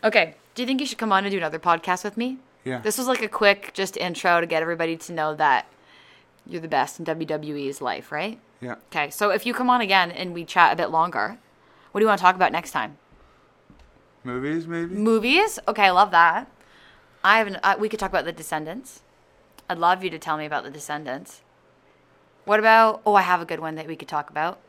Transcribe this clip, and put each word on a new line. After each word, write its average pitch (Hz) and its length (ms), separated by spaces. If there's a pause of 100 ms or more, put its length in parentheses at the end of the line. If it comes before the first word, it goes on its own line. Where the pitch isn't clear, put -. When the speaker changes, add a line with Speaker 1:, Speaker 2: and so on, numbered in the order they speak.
Speaker 1:
Okay, 202 320 (200)
do 240 80
you 247 40
think 262 140
you 294 60
should 240 120
come 220 140
on 196 120
and 202 60
do 196 80
another 165 220
podcast 175 420
with 202 140
me? 254 220 (260)
Speaker 2:
Yeah. 131 140
Speaker 1:
This 208 180
was, 254 100
like, 254 160
a 214 60
quick 202 460
just 190 240
intro 175 420
to 170 60
get 160 160
everybody 165 340
to 160 160
know 156 220
that 147 320 (800)
you're 170 160
the 160 60
best 143 300
in 165 60
W 160 220
W 151 300
E's 139 260
life, 107 280
right? 185 300 (200)
Speaker 2:
Yeah. 123 160 (140)
Speaker 1:
Okay, 151 200
so 208 200
if 196 140
you 240 80
come 247 160
on 247 140
again 190 280
and 175 220
we 170 140
chat 175 260
a 156 40
bit 170 140
longer, 160 480 (540)
what 208 80
do 220 40
you 220 40
wanna 202 100
talk 180 160
about 180 180
next 165 200
time? 123 240 (1300)
Speaker 2:
Movies, 143 420
maybe? 170 280
Speaker 1:
Movies? 226 640 (100)
Okay, 214 160
I 190 60
love 185 220
that. 170 380 (720)
I 202 160
have 220 80
an, 196 160
uh, 196 160
we 214 120
could 214 100
talk 190 100
about 165 140
The 165 80
Descendants. 160 680 (680)
I'd 175 100
love 180 240
you 185 80
to 160 80
tell 156 200
me 151 80
about 147 180
The 139 60
Descendants. 147 720 (1040)
What 208 120
about, 220 460
oh, 208 100
I 196 80
have 180 200
a - 40
good 160 140
one 160 140
that 156 120
we 160 100
could - 120
talk 147 220
about. 165 280 (100)